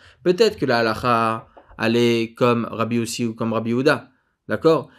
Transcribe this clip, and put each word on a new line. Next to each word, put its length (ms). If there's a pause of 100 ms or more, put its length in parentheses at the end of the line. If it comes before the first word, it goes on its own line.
(220)
Peut-être 340
que 100
la 140
halakha, 680 (300)
elle 180
est 380
comme 360
Rabbi 260
Yossi 280
ou 100
comme 200
Rabbi 160
Yehuda. 400 (360)
D'accord ? 420 (100)